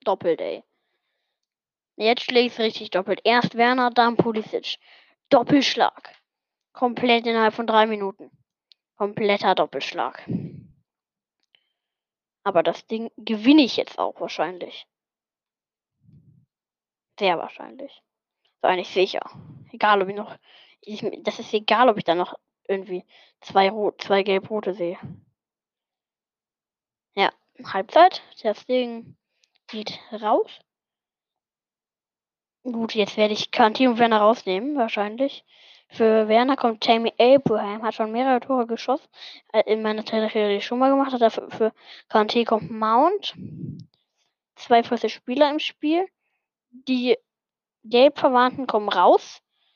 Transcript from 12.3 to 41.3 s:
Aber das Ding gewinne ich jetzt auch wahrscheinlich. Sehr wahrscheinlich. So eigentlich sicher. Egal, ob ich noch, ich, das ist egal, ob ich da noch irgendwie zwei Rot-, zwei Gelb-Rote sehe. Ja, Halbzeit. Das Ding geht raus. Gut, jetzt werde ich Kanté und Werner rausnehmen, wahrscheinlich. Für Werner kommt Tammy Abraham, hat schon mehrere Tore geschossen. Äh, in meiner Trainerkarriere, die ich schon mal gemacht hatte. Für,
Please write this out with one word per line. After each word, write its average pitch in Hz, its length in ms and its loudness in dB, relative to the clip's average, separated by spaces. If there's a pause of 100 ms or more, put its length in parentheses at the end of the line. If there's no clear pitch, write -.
Aber 175 200 0
das - 240 -6
Ding 226 300 -8
gewinne 226 460 4
ich 214 140 -2
jetzt - 220 -6
auch - 220 -6
wahrscheinlich. - 640 -10 (2250)
Sehr 185 180 0
wahrscheinlich. - 640 -16 (600)
So - 60 0
eigentlich 180 220 -2
sicher. - 320 -2 (500)
Egal, 208 300 2
ob 185 80 -4
ich 202 60 -10
noch, 208 200 -12 (460)
ich, - 240 -12 (160)
das - 160 -6
ist - 160 -10
egal, 220 360 2
ob 208 80 2
ich 185 80 -6
da 165 100 0
noch 180 180 -4 (340)
irgendwie 190 380 -6 (340)
zwei 196 300 2
Rot-, 208 320 -4
zwei 196 220 2
Gelb-Rote 196 500 -4
sehe. 175 240 -6 (2250)
Ja, 196 180 0 (320)
Halbzeit. 311 600 2 (180)
Das 208 240 -6
Ding 233 500 -6 (520)
geht - 320 -12 (120)
raus. 226 380 0 (2250)
Gut, 226 320 -6
jetzt 202 220 -4
werde 214 160 2
ich - 180 -8
Kanté 233 360 2
und 233 120 0
Werner 226 220 4
rausnehmen, 220 540 0
wahrscheinlich. 226 680 -4 (440)
Für 220 380 2
Werner 247 280 4
kommt 226 260 -2
Tammy 226 380 0
Abraham, 220 640 4
hat 220 100 -4
schon 220 180 -4
mehrere 254 280 0
Tore 240 260 -2
geschossen. 233 420 -4 (440)
Äh, 220 200 2
in 220 120 0
meiner 214 200 -4
Trainerkarriere, 220 460 -2
die 202 60 0
ich 202 100 -6
schon 240 140 -4
mal 262 100 4
gemacht 269 240 0
hatte. 233 160 2
Für, - 220 -6